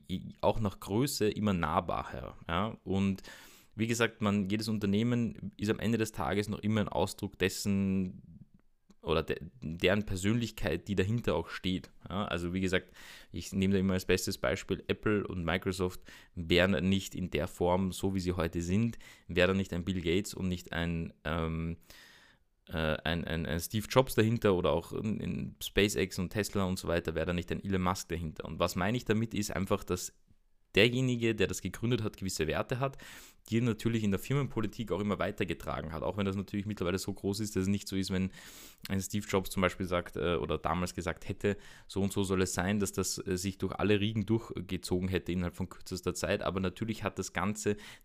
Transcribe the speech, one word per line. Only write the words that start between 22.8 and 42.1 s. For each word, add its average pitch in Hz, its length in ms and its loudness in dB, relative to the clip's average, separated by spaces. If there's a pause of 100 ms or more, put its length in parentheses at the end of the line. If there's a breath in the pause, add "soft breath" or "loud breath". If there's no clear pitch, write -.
ein, 82 220 0
ein, 80 200 -2
ein 82 140 -2
Steve 107 300 -4
Jobs 131 260 4
dahinter 113 380 6
oder 85 180 4
auch 82 220 0
in, - 260 -2
in - 440 -6
SpaceX 98 560 2
und 90 120 -2
Tesla 101 340 0
und 92 120 0
so - 100 -6
weiter, 85 280 0
wäre 80 120 0
da 87 60 0
nicht 87 180 -4
ein 85 120 -4
Elon 95 180 0
Musk 90 280 0
dahinter. 82 360 -6
Und 80 140 -10
was 87 160 2
meine 98 220 0
ich 123 80 -6
damit, 110 280 0
ist 101 180 -2
einfach, 95 320 0
dass - 300 -4 (640)
derjenige, 120 600 4
der 95 120 4
das 92 140 -6
gegründet 113 420 -2
hat, - 140 -6
gewisse 92 300 -2
Werte 98 320 -2
hat, 135 180 -4 (520 loud breath)
die 110 80 2
er 117 60 4
natürlich 113 400 2
in 101 80 4
der 95 80 2
Firmenpolitik 113 720 -2
auch 87 80 2
immer 101 180 0
weitergetragen 82 720 -4
hat. 78 120 -6
Auch 92 140 -2
wenn 101 80 0
das 98 100 0
natürlich 101 300 -4
mittlerweile 95 340 0
so 101 120 -4
groß 98 280 -2
ist, 110 160 -4
dass 95 80 2
es 95 40 2
nicht 101 200 0
so - 80 -4
ist, 95 160 0
wenn 92 200 0 (580 loud breath)
ein 95 120 0
Steve 104 260 -4
Jobs 95 220 2
zum 98 120 0
Beispiel 92 260 2
sagt, 87 300 -2
äh, 85 180 2
oder 78 220 0
damals 87 360 0
gesagt - 340 -4
hätte, 101 300 0 (300 loud breath)
so - 140 -2
und 98 120 0